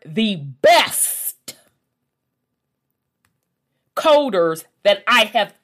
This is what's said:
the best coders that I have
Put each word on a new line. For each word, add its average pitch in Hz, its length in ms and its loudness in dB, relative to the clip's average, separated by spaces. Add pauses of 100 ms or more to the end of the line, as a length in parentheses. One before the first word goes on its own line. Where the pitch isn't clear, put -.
the 202 320 -4
best - 1200 -2 (2500)
coders 208 720 0 (180)
that 202 240 0
I 226 180 2
have 214 400 -4